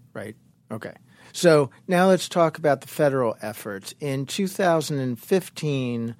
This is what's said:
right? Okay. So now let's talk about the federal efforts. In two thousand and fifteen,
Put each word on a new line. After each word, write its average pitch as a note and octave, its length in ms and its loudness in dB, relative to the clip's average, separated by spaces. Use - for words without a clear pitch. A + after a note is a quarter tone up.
right? A2 240 -14
Okay. - 240 -10
So D3+ 380 4
now F3+ 180 4
let's F#3 220 4
talk E3 280 2
about D3 260 0
the - 60 -20
federal C3+ 540 0
efforts. G2+ 560 -10
In C#3 280 -6
two G3 200 -2
thousand E3 540 0
and B2+ 180 -4
fifteen, B2+ 1000 -2